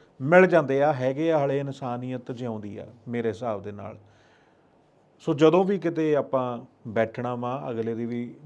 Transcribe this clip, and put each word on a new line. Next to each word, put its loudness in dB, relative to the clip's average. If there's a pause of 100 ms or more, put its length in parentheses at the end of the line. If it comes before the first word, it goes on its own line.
(200)
ਮਿਲ 8
ਜਾਂਦੇ 4
ਆ, 4
ਹੈਗੇ 0
ਆ, 4
ਹਾਲੇ 0
ਇਨਸਾਨੀਅਤ -8
ਜਿਉਂਦੀ -8
ਆ -14 (220)
ਮੇਰੇ -2
ਹਿਸਾਬ -4
ਦੇ -10
ਨਾਲ। -14 (1200)
ਸੋ -2
ਜਦੋਂ 6
ਵੀ 0
ਕਿਤੇ 0
ਆਪਾਂ -2 (280)
ਬੈਠਣਾ -2
ਵਾ, -6
ਅਗਲੇ -4
ਦੀ -6
ਵੀ -8 (120)